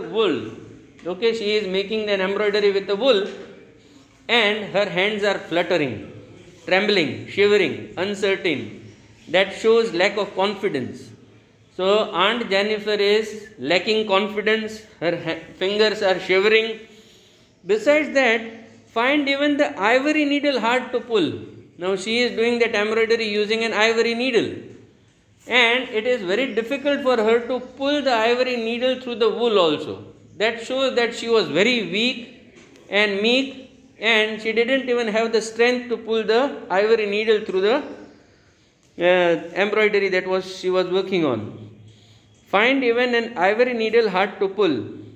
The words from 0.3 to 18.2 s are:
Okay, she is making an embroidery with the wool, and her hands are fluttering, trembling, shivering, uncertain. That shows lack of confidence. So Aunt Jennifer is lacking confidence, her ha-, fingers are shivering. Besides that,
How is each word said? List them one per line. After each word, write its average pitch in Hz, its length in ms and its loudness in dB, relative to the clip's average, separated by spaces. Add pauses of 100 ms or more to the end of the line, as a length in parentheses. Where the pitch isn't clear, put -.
Okay, 226 260 0
she 202 160 -4
is 208 100 -2 (120)
making 214 300 -4
an 196 120 0
embroidery 202 560 0
with 190 100 -4
the 202 100 -2
wool, 214 300 2 (1000)
and 214 280 2 (200)
her 202 100 2 (120)
hands 202 320 0
are 190 80 -2 (120)
fluttering, 160 460 0 (720)
trembling, 190 440 2 (180)
shivering, 196 460 2 (220)
uncertain. 190 640 -2 (760)
That 196 180 2 (100)
shows 226 300 4
lack 196 300 0
of - 120 -8
confidence. 185 760 -4 (680)
So 202 340 2
Aunt 202 400 0
Jennifer 208 480 0 (160)
is 214 140 0 (300)
lacking 185 500 0
confidence, 208 720 -2 (180)
her 170 140 -2 (100)
ha-, 160 180 -6 (200)
fingers 208 400 0
are 185 160 2
shivering. 220 640 2 (840)
Besides 240 500 2
that, 233 260 2 (560)